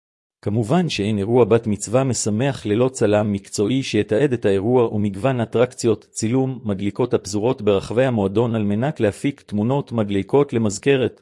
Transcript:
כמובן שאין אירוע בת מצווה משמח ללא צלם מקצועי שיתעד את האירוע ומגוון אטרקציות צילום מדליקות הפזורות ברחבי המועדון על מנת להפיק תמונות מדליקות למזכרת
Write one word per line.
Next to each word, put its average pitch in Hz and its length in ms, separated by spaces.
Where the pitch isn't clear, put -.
כמובן 120 440
שאין 104 280
אירוע 113 280
בת 113 220
מצווה 107 360
משמח 117 640
ללא 110 240
צלם 104 420
מקצועי 107 520
שיתעד 113 500
את 117 120
האירוע 110 480
ומגוון 104 480
אטרקציות 113 680
צילום 131 540
מדליקות 101 500
הפזורות 107 480
ברחבי 104 440
המועדון 113 500
על 110 80
מנת 110 360
להפיק 120 420
תמונות 120 500
מדליקות 110 600
למזכרת 127 680